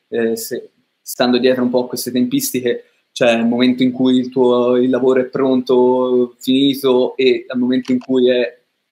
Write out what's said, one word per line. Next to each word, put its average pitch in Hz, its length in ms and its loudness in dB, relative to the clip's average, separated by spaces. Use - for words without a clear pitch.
eh, 113 300 -2
se, - 320 -12
stando 123 380 -2
dietro 127 240 0
un 123 80 -2
po' 123 120 -2
a 123 60 -8
queste 123 240 -8
tempistiche, 123 720 -2
cioè 120 220 0
il 117 120 0
momento 123 380 0
in 127 80 2
cui 127 260 0
il 127 120 -2
tuo, 123 480 2
il 127 120 0
lavoro 127 300 2
è 127 60 -2
pronto, 127 1120 0
finito, 131 800 0
e 123 320 2
al 127 80 -6
momento 127 340 -2
in 127 80 0
cui 127 300 0
è 123 320 -2